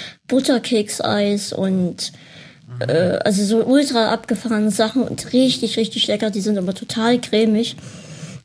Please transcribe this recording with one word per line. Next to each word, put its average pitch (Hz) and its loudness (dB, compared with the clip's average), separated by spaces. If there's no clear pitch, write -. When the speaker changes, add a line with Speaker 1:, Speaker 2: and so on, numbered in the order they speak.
Speaker 1:
Butterkekseis 208 0
und, 190 -2
Speaker 2:
Mhm. 120 -8
Speaker 1:
äh, 175 2
also 202 2
so 220 2
ultra 262 4
abgefahrene 214 0
Sachen 220 2
und - -6
richtig, 247 2
richtig 226 0
lecker. 214 0
Die 202 -2
sind 208 0
aber 185 -2
total 233 0
cremig. 220 2